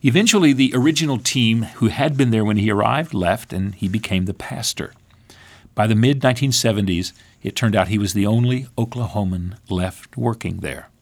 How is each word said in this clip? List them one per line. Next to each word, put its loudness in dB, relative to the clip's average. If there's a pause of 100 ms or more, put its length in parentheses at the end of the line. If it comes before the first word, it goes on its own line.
Eventually, 4
the 2
original 0
team 0
who -2
had 0
been 2
there 2
when 2
he 2
arrived 0
left, -2
and -4
he -4
became -2
the -4
pastor. -8 (800)
By 0
the 4
mid-nineteen 2
seventies, 0 (280)
it -8
turned 0
out 4
he 0
was 0
the 2
only 0 (100)
Oklahoman -4 (120)
left -4
working -4
there. -10 (120)